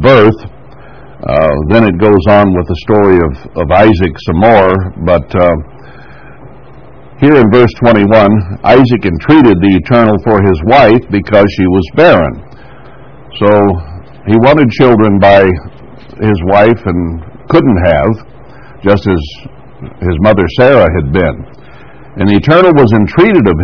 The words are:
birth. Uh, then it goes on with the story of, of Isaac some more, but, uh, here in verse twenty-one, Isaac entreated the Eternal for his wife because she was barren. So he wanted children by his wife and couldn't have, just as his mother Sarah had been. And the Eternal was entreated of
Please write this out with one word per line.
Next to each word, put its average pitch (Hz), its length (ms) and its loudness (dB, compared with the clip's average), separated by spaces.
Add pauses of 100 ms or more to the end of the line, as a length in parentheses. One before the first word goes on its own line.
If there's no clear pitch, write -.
birth. 113 320 2 (880)
Uh, 73 320 -2 (160)
then 113 160 2
it 95 160 -2
goes 104 240 2
on 101 240 2
with 90 160 -2
the 90 160 -8
story 101 400 2
of, 78 400 -8
of 76 80 -4
Isaac 92 400 2 (160)
some 87 160 -2
more, 98 320 2 (320)
but, 87 320 -2
uh, 87 160 2 (1700)
here 143 160 2
in 117 160 2
verse 123 240 2
twenty-one, 104 880 0
Isaac 120 400 2
entreated 95 560 2
the 98 160 2
Eternal 110 480 0
for 107 160 0
his 95 240 0
wife 117 480 2
because 101 400 0
she 95 160 -2
was 92 240 -2
barren. 107 400 0 (1040)
So 104 120 0 (760)
he 104 160 0
wanted 143 320 2
children 107 480 2
by 98 240 4 (720)
his 104 200 -2 (120)
wife 107 320 2
and 85 400 -6 (260)
couldn't 135 380 0
have, 82 260 0 (680)
just 101 240 0
as 90 160 -2 (800)
his 87 200 -4
mother 98 240 2 (140)
Sarah 131 300 2
had 78 240 -4
been. 82 240 -2 (800)
And 98 120 -2
the 101 80 2
Eternal 170 400 2
was 123 160 2
entreated 117 540 0
of 82 180 -2